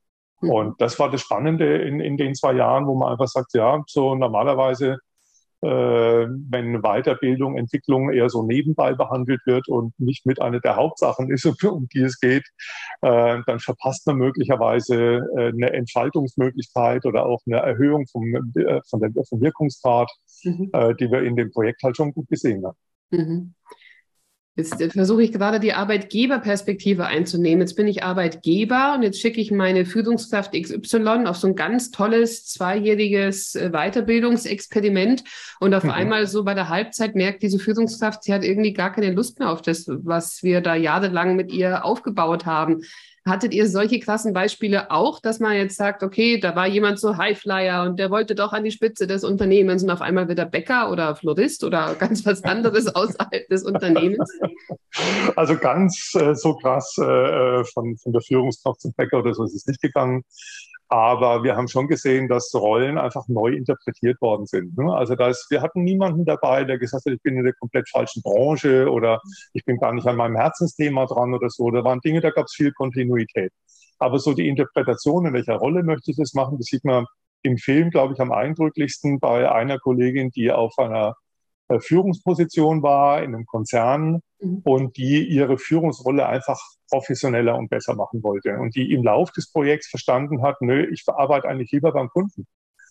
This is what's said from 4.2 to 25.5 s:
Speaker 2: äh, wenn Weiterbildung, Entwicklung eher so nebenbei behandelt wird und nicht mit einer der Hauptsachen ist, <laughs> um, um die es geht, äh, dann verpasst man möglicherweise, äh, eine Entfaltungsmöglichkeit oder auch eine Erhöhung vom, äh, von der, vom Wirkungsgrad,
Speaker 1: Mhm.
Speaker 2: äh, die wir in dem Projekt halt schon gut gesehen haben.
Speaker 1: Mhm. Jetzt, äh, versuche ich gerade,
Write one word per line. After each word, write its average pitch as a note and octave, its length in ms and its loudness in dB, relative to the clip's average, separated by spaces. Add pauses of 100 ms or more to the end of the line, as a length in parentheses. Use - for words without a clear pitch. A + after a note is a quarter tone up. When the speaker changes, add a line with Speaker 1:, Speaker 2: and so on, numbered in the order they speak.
Speaker 2:
äh, - 60 -2
wenn A#2+ 1120 0
Weiterbildung, C3 720 0
Entwicklung C3 560 0
eher B2 160 4
so A#2 140 0
nebenbei C3+ 520 0
behandelt B2+ 520 -2
wird F#3+ 220 2
und A#2+ 300 -2
nicht - 280 -2
mit - 160 0
einer A#2+ 160 -2
der A#2+ 180 0
Hauptsachen C3 540 0
ist, C3+ 160 -2
<laughs> C#3 160 0
um, G3+ 80 2
um C#3+ 180 -6
die C3 120 -2
es B2+ 180 0
geht, C3 260 2 (580)
äh, A#2 440 4
dann A#2 140 -2
verpasst - 460 -4
man D3 100 2
möglicherweise, A#2+ 1040 2 (160)
äh, A#2+ 120 0
eine A#2+ 240 0
Entfaltungsmöglichkeit B2+ 1300 -2
oder A#2+ 200 2
auch B2 200 0
eine A#2 120 0
Erhöhung C#3 520 2
vom, A#2 240 -4
äh, C3 460 0 (100)
von A2 100 -2
der, G#2+ 100 0 (180)
vom A2 120 -4
Wirkungsgrad, B2 680 0 (340)
Speaker 1:
Mhm. F3+ 280 -4
Speaker 2:
äh, A#2 240 4
die B2 140 -2
wir C3 120 2
in A#2+ 140 0
dem A2+ 160 -2
Projekt A2+ 320 -2
halt B2+ 120 0
schon D3 160 0
gut D#3 160 -8
gesehen A2 380 -2
haben. F#2 100 -10 (340)
Speaker 1:
Mhm. E3+ 440 -4 (1000)
Jetzt, D#3+ 280 -6
äh, E3 80 -2
versuche G3+ 320 4
ich A3+ 100 2
gerade, G#3 280 0